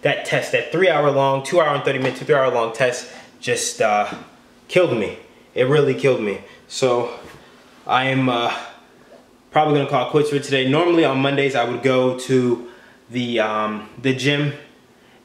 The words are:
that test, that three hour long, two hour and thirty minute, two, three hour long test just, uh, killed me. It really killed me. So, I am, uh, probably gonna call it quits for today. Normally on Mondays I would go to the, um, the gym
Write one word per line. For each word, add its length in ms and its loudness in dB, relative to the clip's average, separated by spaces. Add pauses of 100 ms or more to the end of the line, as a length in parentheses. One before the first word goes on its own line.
that 220 -2
test, 260 -4
that 200 -2
three 160 2
hour 220 2
long, 340 0
two 160 0
hour 140 2
and 100 -2
thirty 140 -2
minute, 220 -4
two, 60 -12
three 100 4
hour 180 2
long 200 0
test 380 -2 (280)
just, 420 -4
uh, 260 2 (600)
killed 280 2
me. 220 -4 (380)
It 80 0
really 320 2
killed 260 2
me. 200 -4 (260)
So, 420 0 (800)
I 180 0
am, 240 0
uh, 260 0 (920)
probably 300 2
gonna 100 -2
call 200 0
it 20 -6
quits 180 2
for 80 -2
today. 320 0
Normally 360 4
on 120 0
Mondays 380 0
I 80 2
would 180 -4
go 380 2
to 480 0 (420)
the, 300 -4
um, 500 -2 (100)
the 140 0
gym 400 -2 (720)